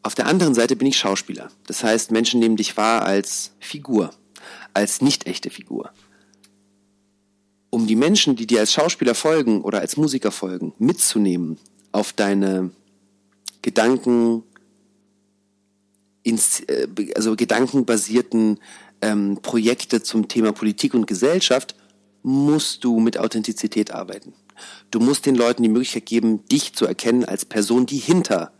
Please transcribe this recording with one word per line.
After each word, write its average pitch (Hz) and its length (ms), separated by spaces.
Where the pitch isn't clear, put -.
Auf - 100
der 120 120
anderen 160 280
Seite 117 220
bin 135 100
ich 131 120
Schauspieler. - 500
Das - 160
heißt, 113 300
Menschen 117 260
nehmen 113 180
dich 104 200
wahr 110 280
als - 540
Figur, 135 520
als - 280
nicht 139 240
echte - 240
Figur. - 400
Um 113 180
die 110 80
Menschen, 147 400
die 113 100
dir 110 140
als 110 120
Schauspieler 147 440
folgen 135 460
oder 101 180
als - 160
Musiker 135 340
folgen, 92 480
mitzunehmen 95 800
auf 104 220
deine 98 580
Gedanken, 117 840
ins-, - 380
äh, 64 320
be-, 98 240
also 110 180
gedankenbasierten, 113 1200
ähm, 104 420
Projekte 117 600
zum 110 260
Thema 110 240
Politik 110 420
und 113 120
Gesellschaft, 135 680
musst 143 600
du 117 160
mit 113 180
Authentizität 107 720
arbeiten. 95 440
Du 110 100
musst 135 260
den 131 100
Leuten 120 260
die 117 60
Möglichkeit 117 380
geben, 113 400
dich - 280
zu 117 120
erkennen 117 380
als - 200
Person, 117 420
die 143 120
hinter 95 600